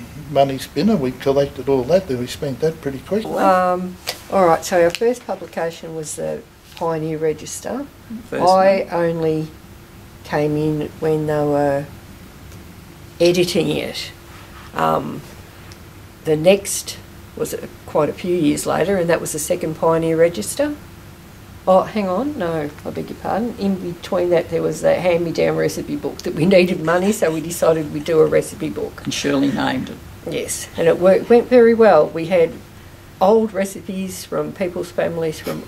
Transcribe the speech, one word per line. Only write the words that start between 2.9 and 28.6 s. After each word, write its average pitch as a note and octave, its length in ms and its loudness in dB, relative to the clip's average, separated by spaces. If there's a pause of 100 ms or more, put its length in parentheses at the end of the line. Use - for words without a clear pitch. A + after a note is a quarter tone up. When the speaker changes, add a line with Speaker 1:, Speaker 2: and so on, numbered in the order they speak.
Speaker 1:
quickly. F#3+ 380 -4
Speaker 2:
Um, F#3 580 2 (360)
all F#3+ 140 4
right, E3 180 4
so F3 200 2
our E3+ 80 4
first A#3+ 340 -2
publication E3 720 -8
was D#3 220 -10
the D#3 240 -6 (340)
Pioneer D#3+ 420 -4
Register. D#3+ 680 -4 (440)
Speaker 3:
First C3+ 140 -2
Speaker 2:
I F#3+ 460 4
Speaker 3:
one. E3+ 160 0
Speaker 2:
only D#3+ 420 0 (760)
came D3+ 320 0
in D3+ 320 -2 (140)
when D#3 260 0
they D3+ 60 0 (120)
were C#3+ 400 0 (1300)
editing F3 500 2
it. - 420 -6 (640)
Um, D#2 480 -2 (1040)
the D#3 140 2
next - 600 0 (380)
was - 180 -6
a, - 140 -10 (180)
quite D3+ 240 0
a - 40 -8
few F3 220 -4
years D3 300 0
later, D#3+ 320 0
and E3+ 120 0
that E3 120 2
was D#3 120 -8
the D#3 60 -6
second E3 360 -4
Pioneer E3 420 2
Register. G#3 580 0 (920)
Oh, F#3 160 6
hang G#3 260 -4
on, C4+ 280 -4
no, E3 320 -4 (160)
I - 40 -6
beg D#3+ 200 -8
your - 100 -12
pardon. A3+ 380 -4
In F#3 360 -2
between F3+ 380 -2
that, E3 180 2
there E3 120 -2
was D#3+ 200 -4
the D#3+ 140 4
hand-me-down E3 600 0
recipe D#3 420 -2
book D3 220 -6
that F#3 160 -6
we E3 100 2
needed F3+ 380 4
money, F3+ 300 2
so E3 200 0
we D#3+ 80 -4
decided D#3+ 520 0
we'd D3+ 100 -6
do D#3+ 160 2
a D#3 60 8
recipe D3+ 440 -2